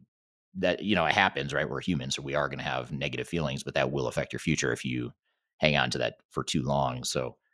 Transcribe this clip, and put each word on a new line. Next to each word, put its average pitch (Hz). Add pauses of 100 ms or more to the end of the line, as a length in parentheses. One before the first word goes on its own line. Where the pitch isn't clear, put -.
(560)
that, 90
you 101
know, 85
it 73
happens, 71
right? 73
We're 67
humans, 67
so 71
we 67
are 71
gonna -
have 64
negative -
feelings, 71
but 65
that 67
will 67
affect 65
your -
future 73
if -
you 62 (440)
hang 76
on 64
to 67
that 58 (160)
for 67
too 76
long. 65
So, 62 (160)